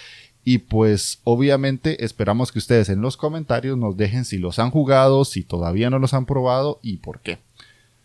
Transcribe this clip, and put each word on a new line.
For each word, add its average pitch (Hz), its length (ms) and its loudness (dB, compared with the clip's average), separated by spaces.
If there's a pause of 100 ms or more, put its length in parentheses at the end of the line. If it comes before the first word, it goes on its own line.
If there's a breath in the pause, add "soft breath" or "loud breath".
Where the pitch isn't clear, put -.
(440 loud breath)
Y 127 140 2
pues 110 680 0
obviamente 135 800 0
esperamos 113 480 -2
que - 60 -6
ustedes 107 320 2
en 98 100 0
los 127 160 -2
comentarios 135 640 -4
nos 107 180 -2
dejen 107 300 -2
si 98 140 -6
los 87 180 -4
han 117 140 0
jugado, 135 520 4
si 98 200 -6
todavía 90 480 -2
no 131 80 0
los 131 160 0
han 131 100 -2
probado 131 560 -2
y 104 160 -8
por - 220 -14
qué. - 180 -10 (680 soft breath)